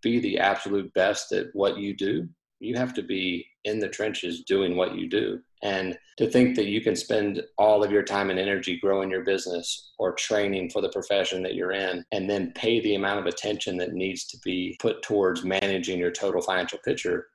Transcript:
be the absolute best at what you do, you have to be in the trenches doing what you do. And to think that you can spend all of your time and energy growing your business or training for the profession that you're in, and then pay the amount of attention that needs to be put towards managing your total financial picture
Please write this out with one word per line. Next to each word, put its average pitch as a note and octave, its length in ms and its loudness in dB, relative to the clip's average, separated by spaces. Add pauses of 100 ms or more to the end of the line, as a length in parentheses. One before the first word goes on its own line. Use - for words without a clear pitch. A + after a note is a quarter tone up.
be A#2 180 2
the G2 200 0
absolute G2 540 0
best G2 400 2
at F#2+ 200 0
what G2 240 2
you G2+ 160 -4
do, G2+ 340 -2 (320)
you A2+ 160 -4
have B2 180 -2
to G2+ 100 -4
be F2+ 420 -2 (200)
in G#2+ 140 0
the G2+ 100 -2
trenches F2+ 540 -4
doing F#2+ 320 2
what F2+ 200 2
you - 140 -4
do. G2+ 300 0 (220)
And F#2+ 360 -2 (200)
to A2 120 2
think B2 260 6
that G#2 120 2
you G#2+ 120 0
can A2 160 0
spend G#2 460 0 (160)
all G#2 260 8
of G2+ 80 2
your G2+ 120 6
time G2+ 260 0
and F#2 100 0
energy F#2 420 0
growing G2 300 2
your F#2 140 -2
business F2+ 760 -2
or F#2 140 0
training G2+ 560 0
for G2 120 -2
the F#2+ 80 -2
profession F#2+ 540 -2
that F#2 120 -4
you're F#2 180 -2
in, F#2 400 -2
and F#2+ 160 -2
then G2+ 260 0
pay A2+ 240 2
the G#2+ 160 2
amount G2 240 0
of F#2 60 -4
attention G2+ 520 -4
that F2+ 160 -2
needs F#2 340 -4
to - 160 -12
be F2+ 360 -4
put - 220 -2
towards F#2 420 2
managing F#2+ 560 0
your F2 120 2
total F#2 300 0
financial F#2 380 -2
picture - 560 -2